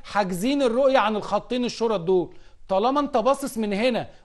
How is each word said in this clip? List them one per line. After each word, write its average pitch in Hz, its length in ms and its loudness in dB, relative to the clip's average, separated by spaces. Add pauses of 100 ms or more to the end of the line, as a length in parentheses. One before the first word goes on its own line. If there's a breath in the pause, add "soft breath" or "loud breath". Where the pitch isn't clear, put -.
حاجزين 208 580 0
الرؤية 262 360 4
عن 214 180 2
الخطين 208 480 -2
الشرط 220 360 -2
دول. 175 340 0 (340 soft breath)
طالما 233 320 2
أنت 277 160 0
باصص 262 420 0
من 214 140 -2
هنا 214 360 0 (160 soft breath)